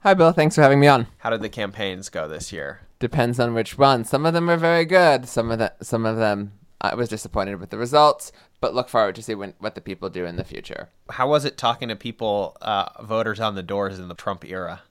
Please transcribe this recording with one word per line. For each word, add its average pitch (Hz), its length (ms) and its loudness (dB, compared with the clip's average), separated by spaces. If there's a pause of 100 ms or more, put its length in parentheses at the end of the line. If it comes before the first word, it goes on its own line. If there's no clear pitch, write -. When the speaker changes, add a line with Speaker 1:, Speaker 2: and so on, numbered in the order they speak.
Speaker 1:
Hi, 196 100 6
Bill. 165 160 6
Thanks 156 240 2
for 156 80 6
having 139 160 8
me 143 80 8
on. 127 300 6
Speaker 2:
How - 140 -4
did 113 120 -2
the 107 60 -6
campaigns 98 640 -8
go 78 180 -8
this 78 240 -12
year? 73 300 -12 (180)
Speaker 1:
Depends 120 400 0
on 120 120 2
which 113 240 -4
one. 135 280 4
Some 143 220 0
of 165 60 2
them 170 160 0
are 170 80 4
very 165 280 2
good. 160 440 4
Some 117 220 -2
of 113 80 -2
the, 110 140 0 (100)
some 113 240 -4
of 110 120 -2
them, 101 340 -2 (280)
I - 140 -2
was 117 140 -4
disappointed 101 500 -6
with 95 120 -16
the 101 80 -12
results, 143 520 2 (300)
but - 140 -4
look 123 140 -4
forward 104 260 0
to 110 80 -16
see 110 140 -8
when, 98 240 -12
what 104 160 -8
the 101 40 -14
people 95 300 -10
do 90 140 -8
in 85 100 -10
the 87 80 -8
future. - 460 -14 (220)
Speaker 2:
How 127 180 -4
was 147 160 2
it - 120 -6
talking 120 320 -2
to 110 80 -6
people, 104 640 -4
uh, 101 280 -2 (140)
voters 110 360 -4
on 107 160 -4
the 98 80 -10
doors 98 380 -6
in 90 80 -14
the 85 80 -14
Trump 95 280 -10
era? 87 460 -10